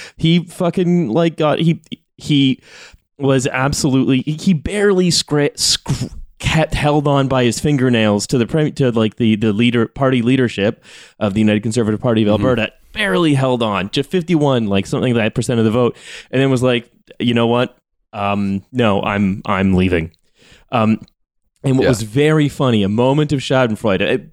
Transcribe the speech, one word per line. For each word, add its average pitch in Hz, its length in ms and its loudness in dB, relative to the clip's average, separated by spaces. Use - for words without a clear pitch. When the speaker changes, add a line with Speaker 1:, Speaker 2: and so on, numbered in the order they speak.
Speaker 1:
he 165 300 2
fucking, 175 640 -2
like, 165 280 0
got, 151 220 0
he, 160 220 0
he 139 440 0
was 135 300 0
absolutely, 131 720 0
he, 151 120 -6
he 185 200 0
barely 185 560 0
scra-, 147 480 -2
scr-, - 480 -4
kept - 380 -2
held 147 320 0
on 139 200 2
by 127 180 0
his 113 140 -2
fingernails 120 680 2
to 135 100 0
the 117 80 2
pre-, 151 280 0
to, 131 180 0
like, 110 240 0
the, 110 220 2
the 107 160 0
leader, 117 340 2
party 131 340 0
leadership 120 640 0
of 104 140 -2
the 107 60 0
United 107 240 2
Conservative 110 360 -2
Party 120 240 0
of 101 40 2
Speaker 2:
Mm-hmm. 104 180 2
Speaker 1:
Alberta, 117 280 -2
barely 180 440 0
held 131 260 0
on 101 280 -2
to 143 140 -2
fifty-one, 147 640 0
like, 98 200 0
something 123 260 -2
like 113 100 0
that 107 120 -2
percent 120 240 -2
of 110 60 2
the 113 60 2
vote, 120 240 0
and 127 100 0
then 135 80 2
was 127 140 0
like, 120 260 -2
"You 117 160 0
know 117 100 2
what? 120 320 0
Um, 101 580 -2
no, 113 320 0
I'm, 101 420 -2
I'm 95 300 0
leaving." 90 360 0
Um, 110 280 0
and 135 140 0
what 131 60 2
Speaker 2:
Yeah. - 60 2
Speaker 1:
was 113 120 0
very 143 480 0
funny, 120 320 0
a 98 80 0
moment 135 420 0
of 135 100 0
schadenfreude, 110 600 0
uh, 107 160 0